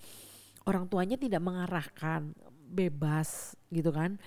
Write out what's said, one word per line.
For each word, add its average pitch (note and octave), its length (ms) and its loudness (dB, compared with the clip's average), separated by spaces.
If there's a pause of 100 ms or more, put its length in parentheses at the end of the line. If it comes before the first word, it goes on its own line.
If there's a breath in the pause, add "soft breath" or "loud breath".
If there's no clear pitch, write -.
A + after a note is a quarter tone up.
(640 loud breath)
orang F#3 240 2
tuanya F#3+ 320 2
tidak G3+ 240 0
mengarahkan, E3 880 -2 (400)
bebas D#3 960 0
gitu E3 240 2
kan. D#3+ 240 0 (120)